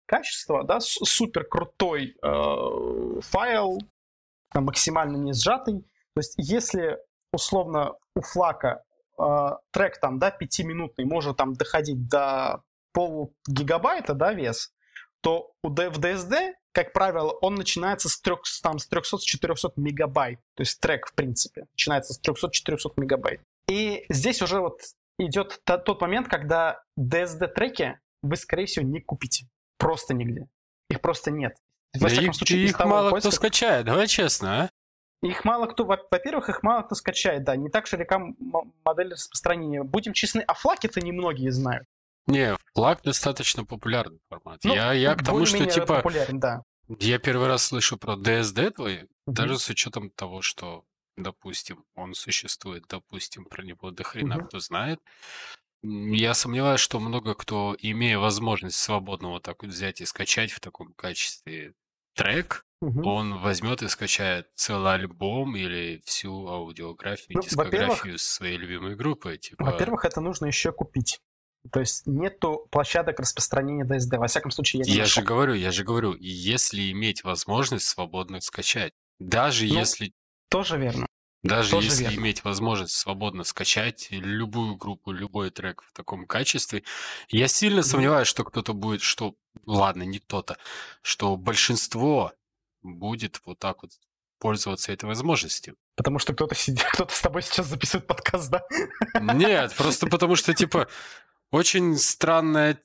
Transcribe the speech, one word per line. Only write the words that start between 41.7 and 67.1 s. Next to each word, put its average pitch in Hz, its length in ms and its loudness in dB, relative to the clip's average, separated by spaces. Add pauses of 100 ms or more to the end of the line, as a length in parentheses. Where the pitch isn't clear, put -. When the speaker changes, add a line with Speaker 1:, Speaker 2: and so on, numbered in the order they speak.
Speaker 2:
Не, 131 300 4 (180)
флаг 131 280 4
достаточно 135 640 0
популярный 113 540 -2 (100)
формат. - 360 -16
Speaker 1:
Ну, 214 100 4
Speaker 2:
Я, 117 180 4
я 139 220 4
к 151 100 -2
тому, 143 220 4
что, 202 120 2
Speaker 1:
более-менее 175 160 4
Speaker 2:
типа, 165 240 4
Speaker 1:
популярен, 139 420 0
да. 123 220 0 (360)
Speaker 2:
я 117 200 2
первый 127 280 2
раз 131 200 4
слышу 123 320 0
про 107 180 -6
Д 113 260 2
С 104 100 -2
Д 147 180 2
твои, 107 260 -6 (300)
Speaker 1:
Мгм. 131 80 -4
Speaker 2:
даже 120 240 0
с - 100 -2
учётом 107 420 -4
того, 92 320 -10
что, 85 420 -6 (320)
допустим, 92 680 -12 (100)
он 92 200 -12
существует, - 720 -8
допустим, - 560 -12
про - 180 -16
него 92 300 -14
до 87 100 -10
хрена 123 360 -4
Speaker 1:
Мгм. 170 100 -10
Speaker 2:
кто 98 120 -12
знает. 123 380 -4 (840)
М, 104 280 -4
я 113 220 2
сомневаюсь, 131 460 2
что - 180 0
много 110 380 -4
кто, 101 420 -4
имея 110 400 0
возможность 104 600 0
свободно 95 500 -2
вот 87 160 -8
так - 180 -12
вот 101 80 -12
взять 92 300 -8
и 90 40 -10
скачать 104 460 -2
в - 80 -12
таком - 360 -18
качестве - 800 -8 (420)
трек, - 480 -2 (160)
Speaker 1:
Мгм. 143 260 -2
Speaker 2:
он 101 320 -2
возьмёт 101 440 -2
и 104 60 -4
скачает 95 680 -2
целый 95 380 0
альбом 110 600 -2
или 87 500 -6
всю 95 440 -6
аудиографию, 85 880 -8